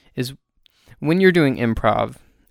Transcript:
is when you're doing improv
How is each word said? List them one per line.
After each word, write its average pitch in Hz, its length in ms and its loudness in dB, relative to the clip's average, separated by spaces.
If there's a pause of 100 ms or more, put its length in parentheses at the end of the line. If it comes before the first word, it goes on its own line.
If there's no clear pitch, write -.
(140)
is 131 200 -8 (640)
when 165 200 -2
you're 185 120 4
doing 147 240 2
improv 110 600 -2 (340)